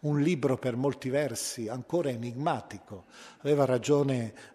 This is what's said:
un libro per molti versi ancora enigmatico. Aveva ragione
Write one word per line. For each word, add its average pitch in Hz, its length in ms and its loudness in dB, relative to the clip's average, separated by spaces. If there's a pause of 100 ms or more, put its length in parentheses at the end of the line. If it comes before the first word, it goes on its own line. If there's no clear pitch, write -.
un 147 220 2
libro 143 340 2
per 123 200 -2
molti 131 340 -2
versi 123 580 -2
ancora 135 400 -2
enigmatico. 120 960 -6 (360)
Aveva 143 260 4
ragione 127 680 2 (220)